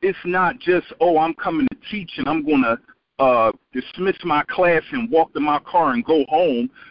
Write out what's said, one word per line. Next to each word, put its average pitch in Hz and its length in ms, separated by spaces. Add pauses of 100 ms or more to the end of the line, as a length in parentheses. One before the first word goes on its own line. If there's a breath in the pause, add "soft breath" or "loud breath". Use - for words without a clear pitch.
it's 190 240
not 180 340
just, 175 420
"Oh, 170 160
I'm 160 160
coming 160 340
to - 220
teach 196 300
and 190 100
I'm 165 140
gonna, 131 360 (400)
uh, 120 320 (220)
dismiss 175 500
my 147 200
class 170 480
and 117 180
walk 156 240
to 151 60
my 147 200
car 156 320
and 120 140
go 156 200
home." 139 440 (220 loud breath)